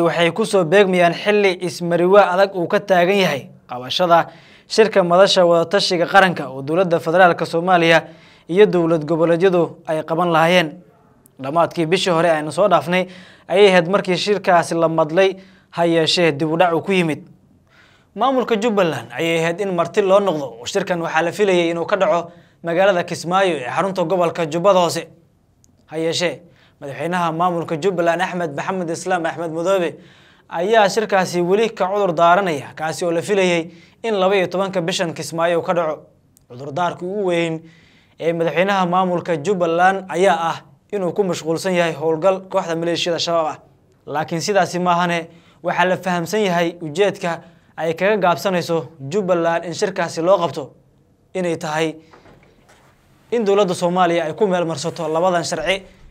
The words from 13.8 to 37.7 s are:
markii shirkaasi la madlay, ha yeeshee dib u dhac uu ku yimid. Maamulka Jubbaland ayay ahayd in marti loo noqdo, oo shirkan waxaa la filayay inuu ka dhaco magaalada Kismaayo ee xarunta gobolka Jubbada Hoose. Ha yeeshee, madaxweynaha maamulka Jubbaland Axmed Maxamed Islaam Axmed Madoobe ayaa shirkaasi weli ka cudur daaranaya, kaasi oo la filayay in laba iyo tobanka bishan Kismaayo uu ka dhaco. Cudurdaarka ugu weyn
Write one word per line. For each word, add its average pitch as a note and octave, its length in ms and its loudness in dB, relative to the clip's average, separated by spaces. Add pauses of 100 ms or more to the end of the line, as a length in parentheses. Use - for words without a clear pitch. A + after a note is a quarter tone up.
markii F#3 300 0
shirkaasi F3+ 580 0
la E3 140 2
madlay, E3 480 2 (340)
ha E3+ 140 0
yeeshee E3 460 2
dib D3+ 200 -2
u E3 60 -2
dhac F3 160 2
uu D#3 80 0
ku G3 100 -4
yimid. E3 320 0 (920)
Maamulka A#3+ 440 0
Jubbaland F3 520 -2
ayay E3 280 -2
ahayd E3+ 220 -2
in G3 120 -4
marti E3+ 280 -2
loo G3 180 4
noqdo, D#3+ 260 -2 (140)
oo A#2+ 60 -14
shirkan F3+ 360 -4
waxaa D#3+ 200 -2
la E3+ 100 0
filayay F3 400 2
inuu E3+ 140 -4
ka F#3+ 100 -2
dhaco E3+ 360 0 (320)
magaalada F3 400 2
Kismaayo F3 540 -2
ee B2 140 -8
xarunta F#3 320 -2
gobolka E3+ 420 -2
Jubbada F3 340 2
Hoose. E3 280 -2 (800)
Ha D#3 100 -12
yeeshee, D#3 440 -4 (380)
madaxweynaha E3 520 -4
maamulka E3+ 500 -2
Jubbaland E3+ 400 0
Axmed F3+ 340 -6
Maxamed E3+ 340 -6
Islaam E3+ 360 -4
Axmed D#3+ 260 -6
Madoobe E3+ 440 -2 (540)
ayaa G3 400 2
shirkaasi F#3 520 -2
weli G3+ 280 2
ka G3+ 200 -4
cudur G3 240 0
daaranaya, E3+ 600 2
kaasi D#3+ 300 -6
oo E3+ 60 0
la E3 100 -2
filayay F3 500 0 (320)
in A3+ 100 -2
laba F#3+ 220 2
iyo F#3 120 2
tobanka F#3 340 -4
bishan E3+ 320 -4
Kismaayo E3 460 -2
uu D#3+ 40 -4
ka F#3 100 -2
dhaco. D#3+ 320 -4 (440)
Cudurdaarka D3 560 -6
ugu G3 200 -6
weyn E3+ 360 -2 (580)